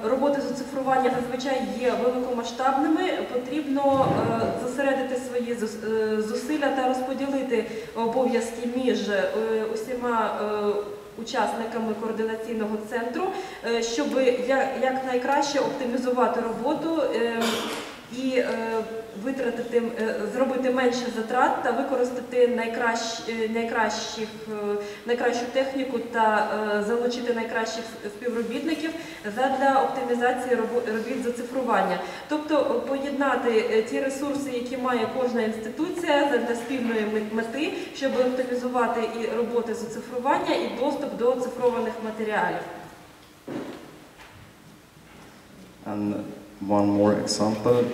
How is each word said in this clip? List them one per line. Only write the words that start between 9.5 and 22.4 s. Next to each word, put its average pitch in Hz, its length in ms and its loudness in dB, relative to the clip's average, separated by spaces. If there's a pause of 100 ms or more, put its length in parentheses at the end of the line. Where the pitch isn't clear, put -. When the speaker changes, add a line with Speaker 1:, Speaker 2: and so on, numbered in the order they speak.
Speaker 1:
усіма, 240 680 -2
е, 208 800 -2
учасниками 226 800 -2
координаційного 220 760 -2 (120)
центру, 254 340 -2 (440)
е, 233 160 0
щоб 285 240 0 (400)
я-, 262 220 2 (120)
якнайкраще 262 800 2
оптимізувати 240 800 0
роботу, 285 600 0 (140)
е, 233 260 0 (760)
і, 262 200 0
е, 226 100 2 (760)
витратити, 240 580 0 (200)
е, 220 140 0 (180)
зробити 262 360 2
менше 247 360 2 (100)
затрат 254 480 2
та 254 80 2
використати 247 760 2